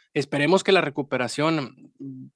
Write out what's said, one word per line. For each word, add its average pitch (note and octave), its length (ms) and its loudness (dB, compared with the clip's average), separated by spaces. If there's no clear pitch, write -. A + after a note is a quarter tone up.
esperemos D3 500 2
que G3+ 80 2
la F3+ 100 6
recuperación, C#3+ 1160 -4
mm, C3+ 380 -14